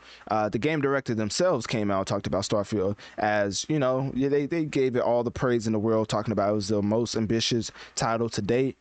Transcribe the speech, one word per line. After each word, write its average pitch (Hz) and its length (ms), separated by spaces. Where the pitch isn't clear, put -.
uh, 107 200
the 113 100
game 151 220
director 135 340
themselves 117 500
came 107 240
out 98 100
and 98 80
talked 104 200
about 101 160
Starfield 101 540
as, 104 520
you 156 100
know, 131 340
yeah, 135 160
they, 143 160
they 160 200
gave 131 300
it 120 60
all 120 220
the 117 80
praise 120 340
in 113 80
the 107 60
world, 110 300
talking 110 220
about 101 200
it 107 40
was 101 120
the 104 140
most 110 340
ambitious 113 560
title 113 340
to - 120
date, 123 400